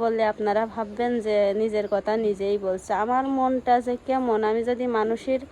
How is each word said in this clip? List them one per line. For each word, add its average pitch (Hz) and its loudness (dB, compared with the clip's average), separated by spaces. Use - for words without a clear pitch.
বললে 226 0
আপনারা 214 0
ভাববেন 226 -4
যে 214 2
নিজের 214 0
কথা 208 0
নিজেই 202 0
বলছে। 190 -2
আমার 247 0
মনটা 254 2
যে 247 -2
কেমন, 254 0
আমি 226 0
যদি 247 -2
মানুষের 233 -2